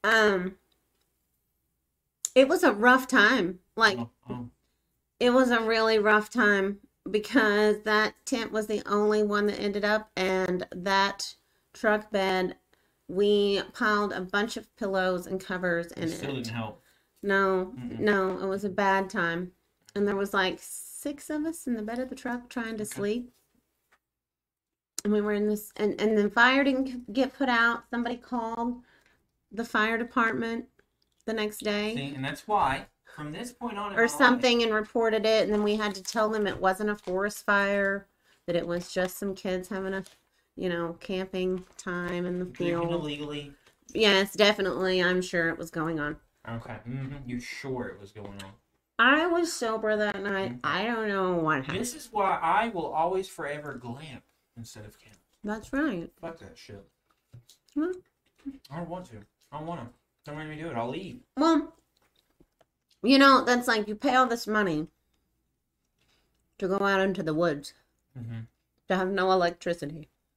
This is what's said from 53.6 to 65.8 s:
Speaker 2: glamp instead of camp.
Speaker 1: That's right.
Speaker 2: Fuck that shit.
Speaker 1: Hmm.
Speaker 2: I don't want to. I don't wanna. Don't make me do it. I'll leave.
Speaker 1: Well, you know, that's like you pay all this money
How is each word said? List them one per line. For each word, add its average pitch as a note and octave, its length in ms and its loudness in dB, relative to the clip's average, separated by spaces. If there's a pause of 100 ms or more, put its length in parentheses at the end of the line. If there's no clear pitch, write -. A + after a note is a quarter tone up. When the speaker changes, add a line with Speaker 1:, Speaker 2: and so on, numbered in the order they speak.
Speaker 2:
glamp B2+ 420 -14 (340)
instead A2 280 -16
of - 140 -20
camp. - 180 -20 (260)
Speaker 1:
That's G#3+ 280 -8
right. C4 380 -4 (100)
Speaker 2:
Fuck E3 200 -12
that - 180 -20
shit. G2+ 260 -18 (920)
Speaker 1:
Hmm. D#4+ 160 -2 (800)
Speaker 2:
I D3+ 60 -10
don't E3+ 120 -10
want F3+ 220 -12
to. A2 60 -16 (340)
I D3 80 -12
don't D#3 80 -10
wanna. C#3 220 -10 (360)
Don't D3 120 -12
make D#3 120 -10
me D3+ 80 -12
do E3 120 -10
it. A#2+ 60 -8
I'll A#2 140 -4
leave. E3+ 300 -10 (180)
Speaker 1:
Well, D#4 360 4 (1300)
you C4+ 160 6
know, C4+ 280 8
that's B3 240 2
like G#3+ 180 0
you G#3+ 80 -8
pay C4 200 0
all B3+ 100 6
this A#3 220 -4
money F#3 400 0 (1700)